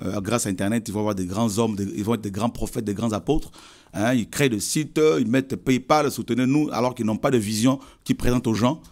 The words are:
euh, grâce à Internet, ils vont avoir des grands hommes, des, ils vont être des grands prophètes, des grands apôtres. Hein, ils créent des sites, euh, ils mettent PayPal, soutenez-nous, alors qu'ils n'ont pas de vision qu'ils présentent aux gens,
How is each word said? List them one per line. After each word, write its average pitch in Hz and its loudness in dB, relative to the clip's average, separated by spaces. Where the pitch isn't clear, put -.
euh, 101 -4
grâce 107 -2
à - -2
Internet, 104 -2
ils 104 -8
vont 104 -4
avoir 107 0
des 92 -4
grands 104 -2
hommes, 110 0
des, 101 -4
ils 101 -4
vont 113 0
être 107 -4
des 107 -8
grands 104 -2
prophètes, 120 -6
des 104 -2
grands 113 -2
apôtres. 135 -2
Hein, 113 0
ils 107 0
créent 143 0
des 104 -2
sites, - -2
euh, 156 4
ils 113 0
mettent 131 0
PayPal, 139 2
soutenez-nous, 127 0
alors 123 -2
qu'ils 113 -4
n'ont 107 0
pas 143 0
de 131 4
vision 113 2
qu'ils - 0
présentent 123 2
aux 110 2
gens, 123 2